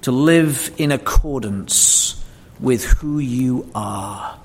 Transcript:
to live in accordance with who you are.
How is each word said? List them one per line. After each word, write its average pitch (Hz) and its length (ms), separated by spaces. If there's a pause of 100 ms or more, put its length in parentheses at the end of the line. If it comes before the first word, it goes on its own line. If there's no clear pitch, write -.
to - 80
live 151 640
in 147 140
accordance - 1300 (420)
with 127 260
who 147 360
you 127 560
are. 104 680